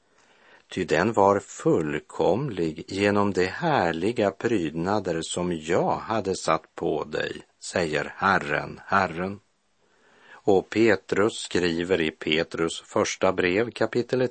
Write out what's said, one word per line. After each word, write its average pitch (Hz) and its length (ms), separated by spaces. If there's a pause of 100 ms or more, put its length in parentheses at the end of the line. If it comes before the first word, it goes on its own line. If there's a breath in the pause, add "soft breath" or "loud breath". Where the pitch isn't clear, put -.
(680 soft breath)
ty 92 160
den 82 280
var 101 280
fullkomlig 82 1500
genom 101 440
de 90 140
härliga 101 840
prydnader 90 920
som 90 300
jag 82 440
hade 95 400
satt - 380
på 80 300
dig, - 380 (180)
säger 76 560
Herren, 76 680
Herren." 95 540 (920 loud breath)
Och - 400
Petrus 104 680
skriver 87 600
i 80 100
Petrus 82 720
första 95 520
brev, 92 380
kapitel 123 600